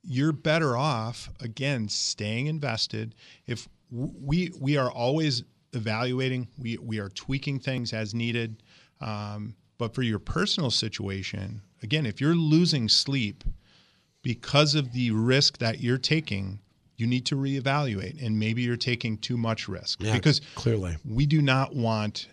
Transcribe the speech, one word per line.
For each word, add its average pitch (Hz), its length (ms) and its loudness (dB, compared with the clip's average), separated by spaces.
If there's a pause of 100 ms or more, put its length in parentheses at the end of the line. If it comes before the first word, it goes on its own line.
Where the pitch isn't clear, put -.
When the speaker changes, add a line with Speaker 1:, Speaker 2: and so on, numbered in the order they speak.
Speaker 1:
you're 139 300 2
better 151 440 2
off, 120 520 -2 (120)
again, 123 480 -2
staying 113 580 -2
invested. 117 640 -4 (320)
If 117 220 -8 (240)
w-, 123 300 -6
we, 160 380 0
we 139 180 2
are 127 140 2
always 135 520 2 (300)
evaluating, 127 720 -2 (100)
we, 117 200 -6
we 110 220 -6
are 98 100 -6
tweaking 135 500 -4
things 123 340 -4
as 110 200 -4
needed. 117 480 -2 (400)
Um, 104 540 -8 (220)
but 113 160 -4
for 131 100 -2
your 110 160 0
personal 165 520 0
situation, 98 880 -4 (220)
again, 143 220 0
if 107 160 -4
you're 151 120 4
losing 160 540 4
sleep 120 560 2 (800)
because 143 540 4
of 135 180 0
the 123 180 2
risk 123 460 4
that 113 240 -2
you're 123 160 2
taking, 104 600 -2 (380)
you 113 80 -2
need 123 200 2
to - 100 0
reevaluate, 135 880 -2
and 110 140 2
maybe 113 220 0
you're 120 160 0
taking 120 400 -2
too - 200 -4
much 113 300 -2
risk. - 340 -6
Speaker 2:
Yeah, 107 120 2
Speaker 1:
Because 143 260 4 (160)
Speaker 2:
clearly. 95 480 0
Speaker 1:
we 123 220 2
do 156 160 4
not 135 340 2
want 110 580 0